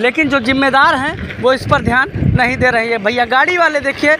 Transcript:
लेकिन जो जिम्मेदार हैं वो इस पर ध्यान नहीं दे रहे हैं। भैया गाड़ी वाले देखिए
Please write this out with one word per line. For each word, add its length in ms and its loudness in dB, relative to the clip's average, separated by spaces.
लेकिन 280 0
जो 120 0
जिम्मेदार 540 2
हैं 480 -6
वो 100 2
इस 180 -4
पर 120 2
ध्यान 540 0
नहीं 200 0
दे 140 2
रहे 180 0
हैं। 160 -4
भैया 200 0
गाड़ी 320 0
वाले 240 2
देखिए 400 0